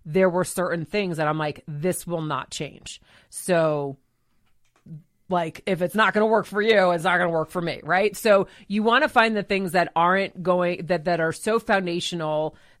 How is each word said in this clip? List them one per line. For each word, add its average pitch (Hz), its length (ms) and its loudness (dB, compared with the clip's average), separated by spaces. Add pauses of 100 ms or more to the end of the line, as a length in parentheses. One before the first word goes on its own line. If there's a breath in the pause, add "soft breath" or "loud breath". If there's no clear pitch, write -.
there 185 240 4
were 180 140 0
certain 170 400 -4
things 185 340 -4
that 156 100 0
I'm 156 100 -2
like, 151 300 -6
"This 160 380 -4
will 170 160 -6
not 147 280 -6
change." - 500 -12 (280 soft breath)
So, 151 680 -2 (1300)
like, 170 340 -4
if 180 160 -2
it's 180 140 -2
not 208 180 4
gonna 214 140 2
work 220 180 2
for - 160 -6
you, 208 300 4
it's 170 140 -2
not 180 140 2
gonna 175 120 2
work 160 180 -2
for 180 140 -6
me, 160 200 -6
right? 185 320 0
So 196 320 4 (220 loud breath)
you 208 140 -2
wanna 240 260 4
find 226 260 4
the 202 80 -2
things 190 300 -4
that 175 240 2
aren't 180 460 0
going, 180 440 0
that, 160 180 -2
that 170 140 0
are 160 140 0
so 220 260 -2
foundational, 170 960 -2 (240 soft breath)